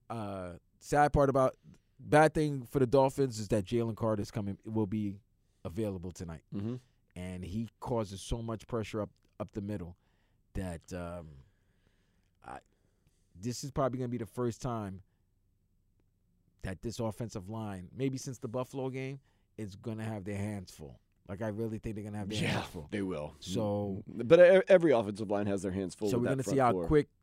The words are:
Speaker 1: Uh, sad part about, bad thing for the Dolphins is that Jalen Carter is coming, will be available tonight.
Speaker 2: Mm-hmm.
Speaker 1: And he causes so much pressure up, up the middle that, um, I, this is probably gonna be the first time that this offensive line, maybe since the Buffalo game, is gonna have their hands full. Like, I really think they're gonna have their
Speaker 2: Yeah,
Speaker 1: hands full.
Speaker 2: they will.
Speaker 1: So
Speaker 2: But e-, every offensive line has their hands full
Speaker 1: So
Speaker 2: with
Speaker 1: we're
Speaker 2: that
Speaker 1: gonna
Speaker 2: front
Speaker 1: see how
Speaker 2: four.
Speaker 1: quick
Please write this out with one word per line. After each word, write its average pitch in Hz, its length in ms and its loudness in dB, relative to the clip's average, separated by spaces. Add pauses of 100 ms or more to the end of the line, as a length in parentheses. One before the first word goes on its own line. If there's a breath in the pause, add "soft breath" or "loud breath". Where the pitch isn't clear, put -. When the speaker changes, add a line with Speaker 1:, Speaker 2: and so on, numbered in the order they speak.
Speaker 1:
Uh, 98 420 -8 (280)
sad 147 320 2
part 139 180 6
about, 131 280 4 (420)
bad 147 340 6
thing 143 380 -2
for 143 80 2
the 131 80 6
Dolphins 135 520 4
is 107 100 -6
that 104 160 2
Jalen 117 320 0
Carter 110 240 0
is - 100 -8
coming, 101 340 -4
will 110 220 0
be 101 320 -4 (460)
available 92 460 -4
tonight. 85 300 -10 (140)
Speaker 2:
Mm-hmm. 110 200 -4 (420)
Speaker 1:
And 90 260 -8
he 107 240 -6 (140)
causes 107 400 -4
so 117 200 -6
much 113 260 -8
pressure 110 340 -4
up, 101 80 -6 (300)
up 104 120 -10
the 104 100 -8
middle 98 360 -8 (560)
that, 92 280 -8 (120)
um, 87 340 -8 (1200)
I, 64 120 -14 (800)
this 117 240 -6
is 143 80 -10
probably 131 280 0
gonna 127 80 -4
be 120 100 -4
the 110 80 -6
first 123 360 -4
time 107 400 -6 (1600)
that 92 180 -8
this 113 180 -6
offensive 110 500 -6
line, 104 460 -8
maybe 131 220 -2
since 131 200 -10
the 131 100 -10
Buffalo 127 420 -6
game, 135 300 -10 (380)
is 101 180 -10
gonna 110 280 -8
have 110 200 -8
their 101 140 -6
hands 101 340 -6
full. 71 280 -18 (280)
Like, 98 160 -10
I 110 60 -2
really 110 280 -4
think 107 180 -8
they're 104 80 -8
gonna 104 140 -8
have 101 120 -6
their 104 120 -2
Speaker 2:
Yeah, - 60 0
Speaker 1:
hands 101 200 -2
full. 80 220 -12
Speaker 2:
they 107 140 -4
will. 76 360 -6
Speaker 1:
So 101 680 -2
Speaker 2:
But 123 320 6
e-, 185 280 10
every 170 240 8
offensive 104 380 2
line 104 160 0
has 98 160 0
their 95 100 -2
hands 92 220 -4
full 104 160 -2
Speaker 1:
So 98 80 2
Speaker 2:
with 120 60 2
Speaker 1:
we're 117 60 2
Speaker 2:
that - 20 2
Speaker 1:
gonna 135 120 0
Speaker 2:
front - 120 -2
Speaker 1:
see 135 40 4
how 123 120 6
Speaker 2:
four. 87 160 0
Speaker 1:
quick 151 200 4 (160)